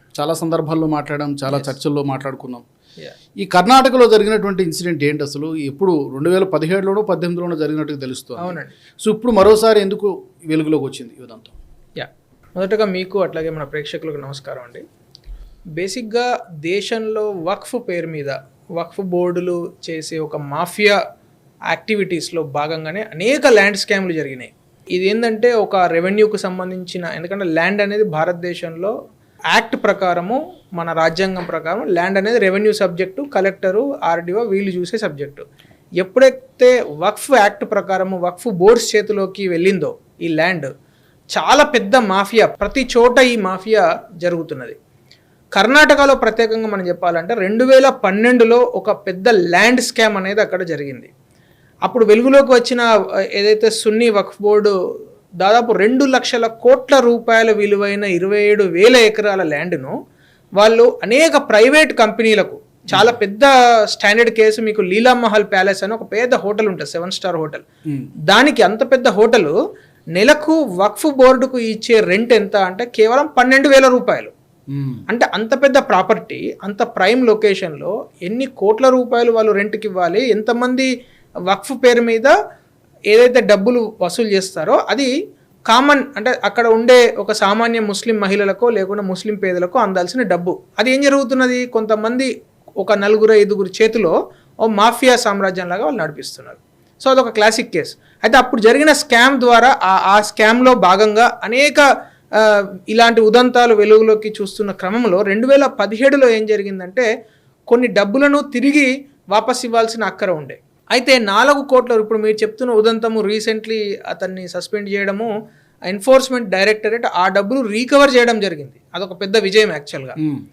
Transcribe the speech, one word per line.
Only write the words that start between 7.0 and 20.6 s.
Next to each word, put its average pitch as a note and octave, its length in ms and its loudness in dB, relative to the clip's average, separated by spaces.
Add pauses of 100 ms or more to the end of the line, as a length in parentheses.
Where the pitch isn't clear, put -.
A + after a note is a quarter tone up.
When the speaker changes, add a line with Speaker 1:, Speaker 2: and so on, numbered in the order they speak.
Speaker 1:
పద్దెనిమిదిలోనో F3 540 -6
జరిగినట్టుగా D3+ 420 -6
తెలుస్తుంది. B2+ 420 -14
Speaker 2:
అవునండి. F3 640 -16
Speaker 1:
So A3 120 0
ఇప్పుడు A#3 160 -4
మరోసారి G#3+ 480 4
ఎందుకు G3 420 -4 (240)
వెలుగులోకి D#3 380 -2
వచ్చింది B2+ 360 -14
ఈ - 20 -20
ఉదంతం? A2+ 300 -20 (460)
Speaker 2:
యా. - 80 -12 (500)
మొదటగా G3+ 280 -2
మీకు F#3 380 -4
అట్లాగే D#3+ 280 -6
మన D#3 140 -10
ప్రేక్షకులకు D3+ 520 -12
నమస్కారం C3+ 460 -16
అండి. A#2+ 220 -20 (840)
బేసిక్‌గా G#3+ 720 -6 (100)
దేశంలో G#3 800 -6
వక్ఫ్ G3+ 580 -8
పేరు E3+ 180 -6
మీద D3+ 240 -10 (400)
వక్ఫ్ E3 300 -10
బోర్డులు F3 720 -4 (180)
చేసే D#3+ 280 -10
ఒక D3+ 180 -8
మాఫియా F3 720 -2 (640)